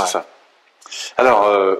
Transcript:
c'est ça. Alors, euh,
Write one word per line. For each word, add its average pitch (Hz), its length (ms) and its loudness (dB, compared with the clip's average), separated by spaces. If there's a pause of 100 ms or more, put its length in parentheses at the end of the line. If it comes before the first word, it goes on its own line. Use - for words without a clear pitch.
c'est 90 80 -6
ça. - 120 -6 (920)
Alors, 117 300 2
euh, 98 320 2